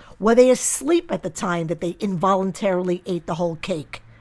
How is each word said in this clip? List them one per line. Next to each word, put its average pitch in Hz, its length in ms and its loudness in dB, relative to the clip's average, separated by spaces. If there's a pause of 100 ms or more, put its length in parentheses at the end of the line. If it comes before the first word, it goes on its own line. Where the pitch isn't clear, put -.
(180)
Were 220 160 2
they 254 160 8
asleep 311 600 0
at 180 120 -4
the 185 60 -8
time 170 380 -4
that 165 140 -4
they 180 180 -6
involuntarily 190 1040 0
ate 175 200 -6
the 170 100 -6
whole 170 220 -4
cake? 160 440 -8 (200)